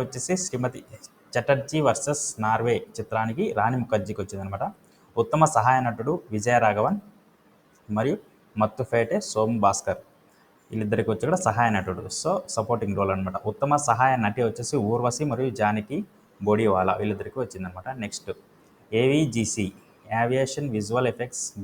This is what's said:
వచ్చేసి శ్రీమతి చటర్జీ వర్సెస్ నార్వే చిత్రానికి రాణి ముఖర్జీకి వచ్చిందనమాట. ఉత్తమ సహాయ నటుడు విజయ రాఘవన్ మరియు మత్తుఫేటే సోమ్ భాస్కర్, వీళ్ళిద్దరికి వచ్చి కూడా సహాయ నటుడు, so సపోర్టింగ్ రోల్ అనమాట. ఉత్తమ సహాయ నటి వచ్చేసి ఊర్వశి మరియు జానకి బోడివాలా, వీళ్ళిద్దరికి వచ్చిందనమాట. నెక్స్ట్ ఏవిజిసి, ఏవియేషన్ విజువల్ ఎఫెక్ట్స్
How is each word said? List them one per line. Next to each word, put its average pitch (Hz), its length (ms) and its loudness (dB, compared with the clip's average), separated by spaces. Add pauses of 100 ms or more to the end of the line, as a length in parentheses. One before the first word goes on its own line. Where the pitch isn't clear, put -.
వచ్చేసి 175 300 -4 (120)
శ్రీమతి 127 360 -4 (540)
చటర్జీ 139 420 0 (100)
వర్సెస్ 147 360 -2 (220)
నార్వే 113 300 2 (200)
చిత్రానికి 113 480 -2 (160)
రాణి 123 240 2
ముఖర్జీకి 104 400 -2
వచ్చిందనమాట. 98 400 -6 (500)
ఉత్తమ 151 280 4 (120)
సహాయ 127 240 4 (100)
నటుడు 117 260 -2 (200)
విజయ 120 220 2 (100)
రాఘవన్ 117 320 2 (880)
మరియు 123 280 0 (380)
మత్తుఫేటే 117 600 0 (140)
సోమ్ 110 320 2
భాస్కర్, 98 400 0 (680)
వీళ్ళిద్దరికి 110 400 0
వచ్చి 107 160 -2
కూడా 180 180 2
సహాయ 117 300 4
నటుడు, 92 260 -2 (160)
so 160 140 -2 (240)
సపోర్టింగ్ 110 420 0
రోల్ 98 160 2
అనమాట. 95 240 -4 (140)
ఉత్తమ 143 240 0 (100)
సహాయ 127 280 4 (100)
నటి 104 240 0
వచ్చేసి 117 280 -4 (140)
ఊర్వశి 120 400 0
మరియు 127 200 -2 (100)
జానకి 107 380 0 (420)
బోడివాలా, 101 600 4
వీళ్ళిద్దరికి 104 440 -4
వచ్చిందనమాట. 92 440 -10 (160)
నెక్స్ట్ - 260 -10 (600)
ఏవిజిసి, 117 760 0 (540)
ఏవియేషన్ 131 560 0
విజువల్ 113 360 0
ఎఫెక్ట్స్ - 340 -8 (180)